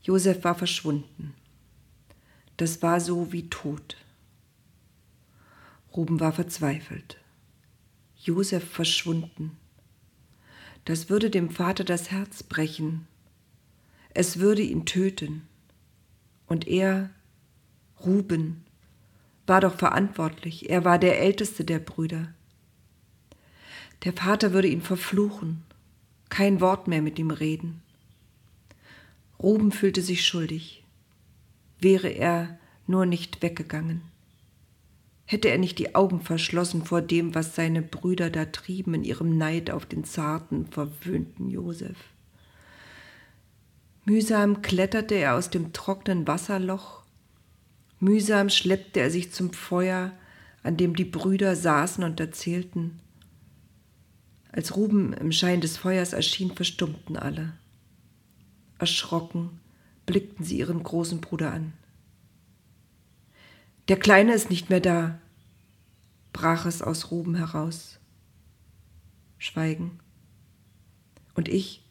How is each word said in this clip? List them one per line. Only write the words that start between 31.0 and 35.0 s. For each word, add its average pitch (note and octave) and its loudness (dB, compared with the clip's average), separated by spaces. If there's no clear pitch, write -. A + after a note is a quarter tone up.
Wäre F#3 6
er E3+ 0
nur F#3 4
nicht F3 -2
weggegangen. E3 -4